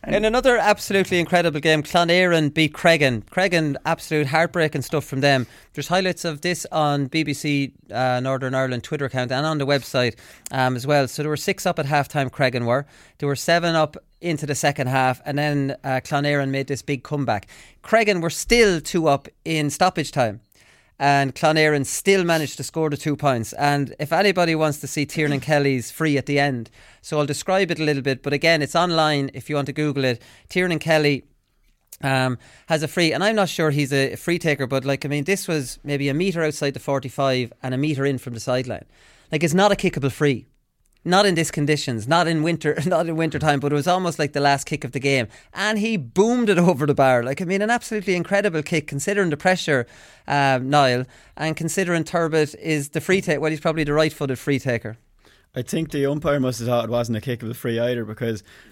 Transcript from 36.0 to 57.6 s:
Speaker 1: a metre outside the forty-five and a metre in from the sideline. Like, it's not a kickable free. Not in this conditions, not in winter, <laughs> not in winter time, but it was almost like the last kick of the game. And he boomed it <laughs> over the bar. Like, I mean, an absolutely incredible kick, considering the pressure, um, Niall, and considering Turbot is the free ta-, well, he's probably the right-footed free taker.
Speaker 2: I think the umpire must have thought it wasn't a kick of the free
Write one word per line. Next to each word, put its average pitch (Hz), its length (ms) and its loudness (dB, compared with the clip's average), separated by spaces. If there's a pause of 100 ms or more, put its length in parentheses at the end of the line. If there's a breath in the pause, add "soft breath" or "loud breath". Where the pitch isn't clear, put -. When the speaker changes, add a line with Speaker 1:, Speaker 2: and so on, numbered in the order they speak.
Speaker 1:
a 135 60 0
metre 170 280 0
outside 151 300 -2
the 135 80 -10
forty-five 135 720 -2 (100)
and 131 120 -4
a - 20 -2
metre 139 300 0
in 139 100 0
from 123 160 -10
the 113 80 -10
sideline. 127 460 -4 (440 soft breath)
Like, 160 140 0
it's 151 80 2
not 196 200 6
a - 20 4
kickable 147 360 0
free. 139 360 0 (600)
Not 190 200 6
in 190 80 4
this 165 160 0
conditions, 143 580 -2
not 165 180 4
in 160 160 0
winter, 156 400 0
<laughs> 139 40 -2
not 175 200 2
in 165 100 -4
winter 156 220 -2
time, 143 220 2
but 143 120 -2
it - 20 0
was 143 120 0
almost 180 320 0
like 147 140 -2
the 143 80 -2
last 139 240 2
kick 147 200 -6
of 127 80 -8
the 135 80 -6
game. 135 280 0 (240 loud breath)
And 214 260 -2
he 220 200 0
boomed 214 500 2
it 185 100 4
<laughs> 175 120 4
over 147 160 0
the 143 80 2
bar. 127 280 4
Like, 139 200 -6
I - 20 -4
mean, 190 160 -2
an 214 100 0
absolutely 214 460 -2
incredible 180 460 0
kick, 156 240 -2
considering 190 440 -2
the 143 60 -2
pressure, 160 500 0 (400 loud breath)
um, 135 440 2
Niall, 131 340 4 (320 soft breath)
and 156 200 -4
considering 170 480 -2
Turbot 160 500 0
is 151 360 -2
the 156 100 -4
free 190 200 2
ta-, 151 180 0
well, 156 120 0
he's 156 100 -6
probably 156 240 0
the 147 80 -2
right-footed 147 460 0
free 139 200 0
taker. 117 380 -4 (600 soft breath)
Speaker 2:
I 127 60 -6
think 160 300 -4
the 139 140 0
umpire 147 340 0
must 127 180 -2
have 117 80 -6
thought 120 200 0
it 110 40 -6
wasn't 120 280 -2
a - 20 -4
kick 120 220 -6
of 113 60 -8
the 117 60 -8
free 117 240 -4